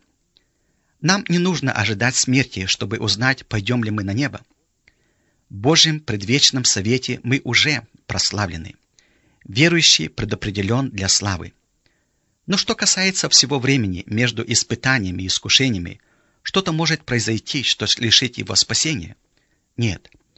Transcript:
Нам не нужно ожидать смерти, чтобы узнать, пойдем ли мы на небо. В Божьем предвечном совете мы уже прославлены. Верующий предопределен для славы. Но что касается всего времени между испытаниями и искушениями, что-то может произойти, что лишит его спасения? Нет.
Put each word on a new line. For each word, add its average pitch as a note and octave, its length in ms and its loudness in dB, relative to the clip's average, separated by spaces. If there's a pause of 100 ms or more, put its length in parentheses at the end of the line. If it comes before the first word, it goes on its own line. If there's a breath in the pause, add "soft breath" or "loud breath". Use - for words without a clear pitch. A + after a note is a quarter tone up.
(1000)
Нам F#3+ 280 2
не E3+ 100 2
нужно D#3+ 340 0
ожидать G#2+ 440 0
смерти, B2+ 500 0
чтобы G#2 320 -4
узнать, A#2 480 0
пойдем A2 380 -2
ли G#2+ 80 -4
мы G#2+ 100 -2
на G2 100 -2
небо. C3 280 -2 (1080)
В - 60 -18
Божьем D3+ 460 4
предвечном A#2 640 0
совете A#2+ 580 0
мы C3 220 0
уже B2 420 0 (220)
прославлены. F2+ 680 -4 (720 soft breath)
Верующий D#3 640 4
предопределен G#2 840 -2
для G2 180 -4
славы. F#2 440 -2 (960)
Но F#3 100 0
что A3 180 0
касается F#3+ 540 0
всего C#3 320 4
времени A2+ 460 2
между A#2 380 0
испытаниями A2 760 -2
и F#2+ 60 -6
искушениями, G2+ 720 0 (420)
что-то F#3+ 300 -2
может D#3 320 0
произойти, A2+ 580 -2
что - 240 0 (120)
лишит A#2+ 400 2
его G2+ 180 -4
спасения? G#2+ 580 -2 (640)
Нет. A2+ 340 -2 (280)